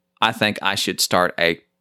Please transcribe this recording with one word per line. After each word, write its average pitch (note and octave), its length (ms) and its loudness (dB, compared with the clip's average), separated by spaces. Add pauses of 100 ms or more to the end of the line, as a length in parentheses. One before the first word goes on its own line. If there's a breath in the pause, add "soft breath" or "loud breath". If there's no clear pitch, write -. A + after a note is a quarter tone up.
(220)
I A2 100 4
think G#2+ 300 0
I G2 140 -2
should - 260 -2
start F2+ 360 0
a E2+ 220 2 (220)